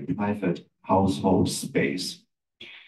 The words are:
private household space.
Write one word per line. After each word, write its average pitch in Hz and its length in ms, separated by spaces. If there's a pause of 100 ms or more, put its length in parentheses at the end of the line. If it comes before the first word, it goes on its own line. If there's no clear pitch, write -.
(140)
private 104 540 (140)
household 95 680
space. - 760 (640)